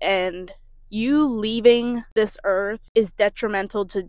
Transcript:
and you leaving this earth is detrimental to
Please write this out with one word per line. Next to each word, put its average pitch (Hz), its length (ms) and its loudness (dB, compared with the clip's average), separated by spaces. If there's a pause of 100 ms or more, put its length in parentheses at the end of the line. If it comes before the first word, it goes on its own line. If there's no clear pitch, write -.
and 185 500 -2 (380)
you 269 360 0
leaving 233 800 2 (120)
this 214 280 0
earth 202 500 -2
is 214 200 2
detrimental 202 720 -2
to 190 240 -6